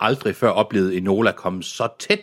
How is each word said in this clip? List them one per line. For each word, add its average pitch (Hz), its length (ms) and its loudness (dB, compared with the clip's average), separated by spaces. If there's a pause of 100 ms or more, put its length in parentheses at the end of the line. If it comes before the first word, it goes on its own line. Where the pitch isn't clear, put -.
aldrig 110 360 0
før 120 120 2
oplevet 95 480 2
Enola 98 360 2
komme 92 300 -6
så - 260 -6 (100)
tæt 208 240 -2